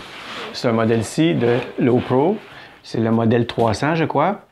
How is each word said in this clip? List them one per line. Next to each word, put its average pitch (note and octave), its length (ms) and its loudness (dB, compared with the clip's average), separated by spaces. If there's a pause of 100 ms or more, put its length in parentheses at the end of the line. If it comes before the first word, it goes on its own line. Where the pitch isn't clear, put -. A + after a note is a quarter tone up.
(520)
ce - 160 -4
modèle-ci A2+ 640 2
de A#2+ 220 2 (220)
Low B2 200 4
Pro. C#3 380 2 (460)
C'est - 180 -6
le A2+ 100 0
modèle A2+ 360 2
trois A#2 280 0
cents, D3 200 -2
je E3 100 0
crois. E3+ 460 -2